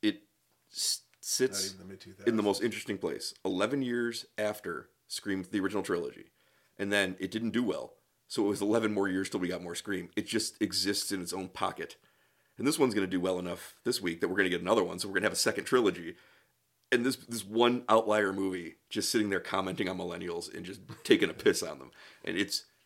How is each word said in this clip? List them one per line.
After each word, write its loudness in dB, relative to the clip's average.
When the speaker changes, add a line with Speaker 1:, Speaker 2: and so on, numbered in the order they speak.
Speaker 1:
It 0
s-, -2
sits 0
Speaker 2:
Not -6
even -20
the -18
mid -18
Speaker 1:
in -18
the -20
Speaker 2:
two -18
thousands. 4
Speaker 1:
most 4
interesting -4
place. -6
Eleven 0
years -2
after -4
Scream, -4
the 0
original 0
trilogy. -4
And -2
then 2
it -2
didn't -2
do 2
well. -4
So 0
it 4
was 0
eleven 2
more 2
years 0
till -2
we 0
got -4
more -10
Scream. -6
It -2
just -2
exists 0
in -2
its -6
own -6
pocket. -6
And -4
this 0
one's 4
gonna 2
do 0
well 0
enough -8
this 0
week -2
that 0
we're -2
gonna 4
get -2
another 4
one. -4
So -6
we're -8
gonna 2
have 2
a -4
second 0
trilogy. 4
And 4
this, 2
this -8
one 4
outlier 6
movie -4
just -2
sitting 4
there 2
commenting -2
on -4
millennials -6
and -12
just -14
taking 6
a -8
piss 2
on -8
them. -18
And -4
it's -2